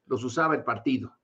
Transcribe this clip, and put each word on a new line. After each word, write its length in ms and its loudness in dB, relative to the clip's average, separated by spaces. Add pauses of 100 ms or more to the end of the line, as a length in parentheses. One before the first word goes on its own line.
los 180 -2
usaba 300 2
el 100 -2
partido. 600 -2